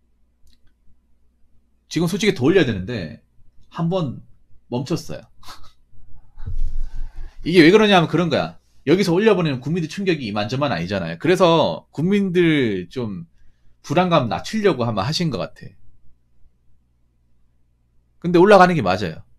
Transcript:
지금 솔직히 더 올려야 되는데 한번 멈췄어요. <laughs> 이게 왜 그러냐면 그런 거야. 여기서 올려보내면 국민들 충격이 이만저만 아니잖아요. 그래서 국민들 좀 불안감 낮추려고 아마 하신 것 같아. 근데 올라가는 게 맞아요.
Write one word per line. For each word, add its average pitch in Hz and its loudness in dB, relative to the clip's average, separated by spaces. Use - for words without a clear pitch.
지금 170 -4
솔직히 202 0
더 - -4
올려야 170 4
되는데 95 -8
한번 165 -4
멈췄어요. 135 -8
<laughs> - -4
이게 170 4
왜 156 8
그러냐면 202 4
그런 165 0
거야. 90 -4
여기서 175 2
올려보내면 175 2
국민들 165 -4
충격이 180 -4
이만저만 110 -4
아니잖아요. 85 -4
그래서 165 2
국민들 165 0
좀 101 -10
불안감 147 0
낮추려고 131 -2
아마 110 -2
하신 156 -2
것 117 -6
같아. - -10
근데 170 2
올라가는 180 8
게 156 0
맞아요. 92 -4